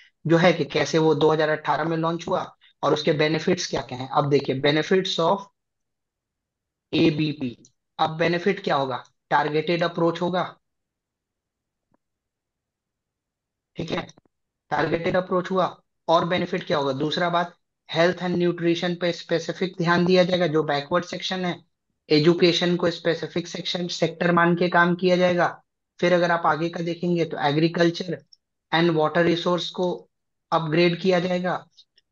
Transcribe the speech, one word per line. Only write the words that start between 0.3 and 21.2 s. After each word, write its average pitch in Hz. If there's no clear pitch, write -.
है 170
कि 165
कैसे 143
वो 160
दो 156
हज़ार 156
अठारह 151
में 165
launch 165
हुआ 175
और 143
उसके 151
benefits 160
क्या 151
क्या 123
हैं। 131
अब 143
देखिए, 139
benefits 156
of 180
एबीपी। 151
अब 160
benefit 175
क्या 165
होगा, 131
Targeted 156
approach 170
होगा, 175
ठीक 165
है, 170
Targeted 165
approach 180
हुआ। 180
और 175
benefit 175
क्या 165
होगा, 139
दूसरा 151
बात, 175
health 175
एंड 180
न्यूट्रिशन 170
पे 175
specific 170
ध्यान 175
दिया 180
जाएगा, 180
जो 156
backward 147
section 180